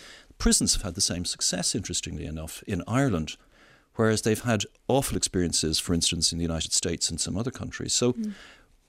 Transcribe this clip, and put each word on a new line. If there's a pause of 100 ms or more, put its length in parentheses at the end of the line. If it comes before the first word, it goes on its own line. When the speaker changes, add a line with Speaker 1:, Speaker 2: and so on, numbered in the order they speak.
(380)
Speaker 1:
Prisons
have
had
the
same
success,
interestingly
enough,
in
Ireland, (580)
whereas
they've
had (240)
awful
experiences,
for
instance,
in
the
United
States
and
some
other
countries.
So
Speaker 2:
Mm. (560)